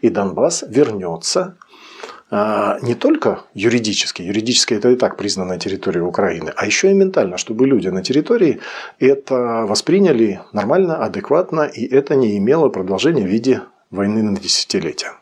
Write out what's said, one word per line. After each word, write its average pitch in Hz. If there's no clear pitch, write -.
и 175
Донбасс 98
вернётся, 110
а, 104
не 120
только 262
юридически, 107
юридически 110
это 107
и 127
так 120
признанная 92
территория 95
Украины, 85
а -
ещё 107
и 196
ментально, 190
чтобы 120
люди 135
на 95
территории 151
это 127
восприняли 113
нормально, 156
адекватно, 160
и 131
это 139
не 113
имело 135
продолжения 98
в 90
виде 120
войны 101
на 101
десятилетия. -